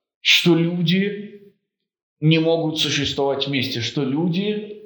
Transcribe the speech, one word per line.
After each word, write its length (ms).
что 340
люди 1000
не 200
могут 400
существовать 680
вместе, 320
что 240
люди 840